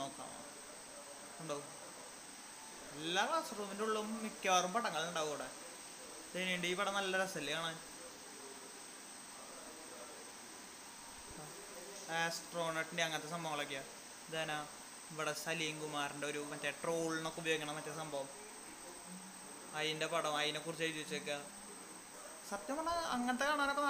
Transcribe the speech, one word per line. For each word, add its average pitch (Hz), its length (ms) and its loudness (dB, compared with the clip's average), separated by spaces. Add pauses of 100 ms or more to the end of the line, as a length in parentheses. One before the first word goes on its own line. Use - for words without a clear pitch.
നോക്കാം. 131 280 -4 (1120)
ഉണ്ടോ? 156 160 0 (1400)
എല്ലാ 170 300 6
ക്ലാസ് 311 300 4
റൂമിൻ്റെ 202 260 -2
ഉള്ളിലും 214 240 4 (160)
മിക്കവാറും 185 520 6
പടങ്ങളുണ്ടാവും 170 560 4
ഇവിടെ. 135 160 -2 (840)
ഇതിനുണ്ട് 180 400 2
ഈ 180 100 4
പടം 196 180 4
നല്ല 190 240 4
രസമല്ലേ 151 340 2
കാണാൻ? 165 200 0 (4000)
ആസ്ട്രോണട്ടിൻ്റെ 165 840 2
അങ്ങനത്തെ 151 280 0
സംഭവങ്ങളൊക്കെയാ. 147 480 0 (460)
ഇതേനാ 156 300 2 (540)
ഇവിടെ 151 200 4 (120)
സലീം 160 380 2
കുമാറിൻ്റെ 147 500 0
ഒരു 147 100 0 (100)
മറ്റേ 147 180 0 (120)
ട്രോളിനൊക്കെ 165 600 2
ഉപയോഗിക്കണ 156 360 4
മറ്റേ 151 240 -4
സംഭവം, 143 260 -2 (1500)
അതിൻ്റെ 156 360 4
പടം, 156 240 4
അതിനെക്കുറിച്ച് 151 480 2
എഴുതി 156 160 2
വെച്ചേക്കുക. 147 340 0 (1160)
സത്യം 208 260 -2
പറഞ്ഞാൽ 330 240 4 (140)
അങ്ങനത്തെ 247 340 4
കാണാനൊക്കെ 285 400 6